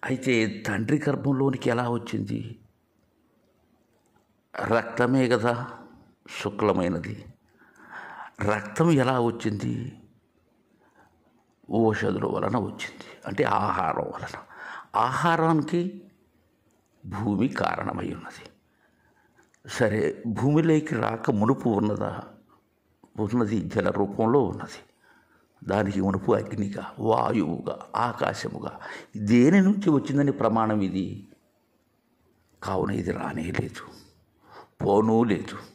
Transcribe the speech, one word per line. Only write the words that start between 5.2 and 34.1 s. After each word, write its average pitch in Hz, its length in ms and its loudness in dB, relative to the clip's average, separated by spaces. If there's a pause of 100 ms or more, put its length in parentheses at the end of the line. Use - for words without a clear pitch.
కదా 120 260 4 (880)
శుక్లమైనది. 98 760 0 (1300)
రక్తం 107 400 0
ఎలా 131 300 4
వచ్చింది? 113 520 -2 (2000)
ఓషధుల 107 580 2
వలన 101 300 -2
వచ్చింది, - 520 -8 (180)
అంటే 104 180 -2
ఆహారం 101 680 0
వలన. - 220 -12 (600)
ఆహారానికి 160 840 2 (1200)
భూమి 101 440 -2
కారణమై - 640 -4
ఉన్నది. - 340 -14 (1200)
సరే, 110 360 0 (260)
భూమిలోకి 151 680 2
రాక 113 360 -2
మునుపు 110 380 2
ఉన్నదా? 104 440 0 (1080)
ఉన్నది, 107 400 0
జల 92 300 0
రూపంలో 110 540 2
ఉన్నది. - 360 -8 (840)
దానికి 98 380 0
మునుపు 95 320 0
అగ్నిగా, 104 520 -2 (140)
వాయువుగా, 107 800 0 (200)
ఆకాశముగా, 110 760 -4 (600)
దేని 139 280 8
నుంచి 196 300 4
వచ్చిందని 139 420 2
ప్రమాణం 110 500 2
ఇది? 92 240 -2 (1600)
కావున 95 280 0
ఇది 92 220 -2
రానే - 340 -6 (140)
లేదు, - 240 -10 (1000)